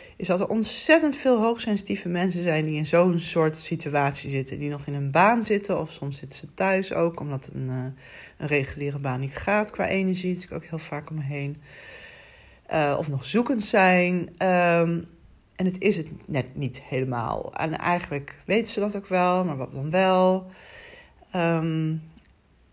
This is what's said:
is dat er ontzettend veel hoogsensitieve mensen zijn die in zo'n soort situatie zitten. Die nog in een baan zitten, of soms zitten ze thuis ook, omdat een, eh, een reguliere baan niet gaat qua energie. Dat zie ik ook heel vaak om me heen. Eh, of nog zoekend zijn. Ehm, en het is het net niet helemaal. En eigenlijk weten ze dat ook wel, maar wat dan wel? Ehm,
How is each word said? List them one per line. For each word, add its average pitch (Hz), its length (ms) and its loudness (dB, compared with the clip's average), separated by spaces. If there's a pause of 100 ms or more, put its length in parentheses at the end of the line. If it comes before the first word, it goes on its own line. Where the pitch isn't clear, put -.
(160)
is 180 100 -8
dat 180 140 2
er - 80 -2
ontzettend 294 680 2
veel 247 240 4
hoogsensitieve 214 680 -2
mensen 175 340 0
zijn 156 220 2
die 156 120 -2
in 151 100 -2
zo'n 170 340 4
soort 160 380 0
situatie 139 720 -2
zitten. 135 280 -4
Die 147 120 -4
nog 143 160 -8
in 143 80 -6
een 139 160 -4
baan 202 320 6
zitten, 202 380 0
of 156 120 -6
soms 139 260 -10
zitten - 200 -14
ze - 160 -16
thuis 190 380 0
ook, 170 280 0
omdat 139 320 -8
een, 131 180 -6
eh, 127 60 -4 (600)
een - 100 -6
reguliere 143 520 -2
baan 131 220 -4
niet 139 160 -6
gaat 208 340 0
qua 185 160 -4
energie. 185 460 0
Dat 180 80 -6
zie - 100 -14
ik - 60 -8
ook 160 80 -10
heel 160 140 -8
vaak 147 320 -10
om 156 60 -8
me 151 60 -4
heen. 143 340 -6 (1080)
Eh, 147 320 2
of 151 100 -4
nog 139 160 -4
zoekend 240 380 0
zijn. 180 760 4
Ehm, 170 640 4 (560)
en 190 80 0
het 185 180 0
is 202 140 4
het 156 120 -6 (200)
net 143 280 -4
niet 135 260 -6
helemaal. 127 720 -4
En 160 240 -4
eigenlijk 170 680 -4
weten 220 260 0
ze - 100 -2
dat 208 160 -2
ook 202 100 -10
wel, 180 380 2
maar 156 120 -2
wat 127 160 -6
dan 135 180 -6
wel? 185 600 4 (800)
Ehm, 160 640 0 (800)